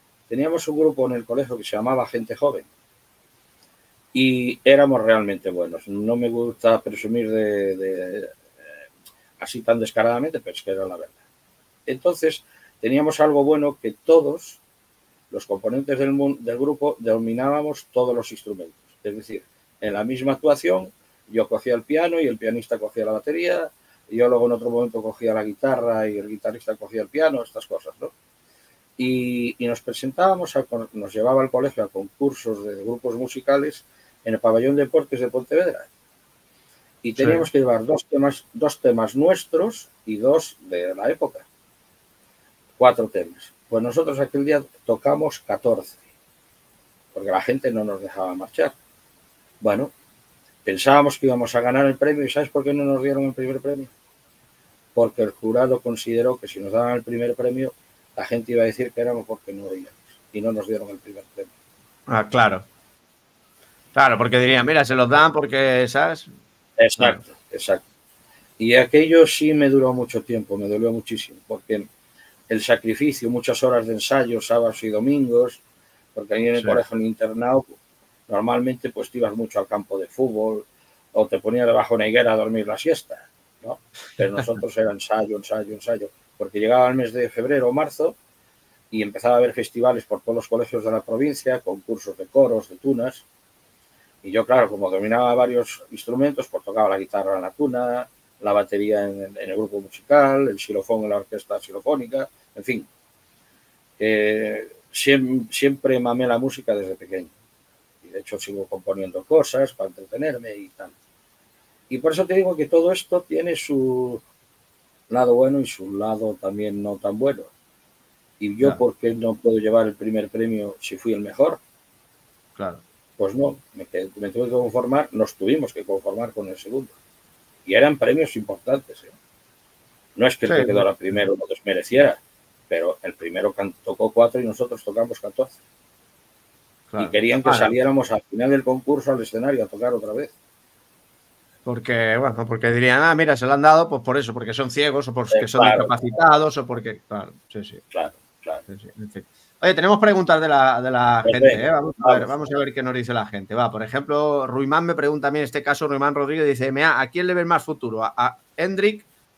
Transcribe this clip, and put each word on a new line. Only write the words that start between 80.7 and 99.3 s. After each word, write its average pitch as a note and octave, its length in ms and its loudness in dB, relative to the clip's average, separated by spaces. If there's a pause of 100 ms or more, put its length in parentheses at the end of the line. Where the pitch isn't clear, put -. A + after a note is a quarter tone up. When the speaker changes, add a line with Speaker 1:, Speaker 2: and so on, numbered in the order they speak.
Speaker 1:
o G#2+ 140 2
te - 140 -2
ponías A#2+ 260 0
debajo A#2 280 2
de - 20 0
una A2 120 0
higuera A#2 240 4
a A2 40 2
dormir A2 300 -2
la G#2+ 120 -6
siesta, - 500 -4 (340)
¿no? - 160 -10 (380)
Pero G2 160 0
Speaker 2:
<laughs> A#2 360 -4
Speaker 1:
nosotros - 80 -8
era A2 160 2
ensayo, G#2+ 440 -4
ensayo, G#2 380 -6
ensayo, G#2 360 -6 (280)
porque G#2 220 -6
llegaba B2 280 4
el B2+ 80 0
mes B2 160 -2
de A#2+ 180 -2
febrero B2+ 380 0
o A#2+ 40 0
marzo D#3 440 -2 (760)
y A2 120 -4
empezaba G#2 340 0
a - 20 6
haber A#2+ 160 4
festivales A#2+ 500 -2
por G2+ 160 -6
todos - 160 -4
los A2+ 120 -8
colegios A#2 360 -4
de A2 80 -2
la A2 100 -2
provincia, B2+ 580 -2
concursos G2 560 -8
de F#2+ 100 -12
coros, A#2 420 2
de F2+ 80 -20
tunas, B2+ 480 -4 (960)
y F#2+ 80 -14
yo, A2 160 0
claro, A#2+ 240 4
como G2 200 -4
dominaba A2+ 440 0
varios B2 560 0
instrumentos, B2+ 580 -4
pues - 160 -10
tocaba G#2 240 0
la G2 100 0
guitarra G2 380 -4
en F#2 60 -6
la F#2 80 -8
tuna, B2 580 -4 (320)
la G#2 120 -2
batería G#2 520 0
en, G2 180 -8 (140)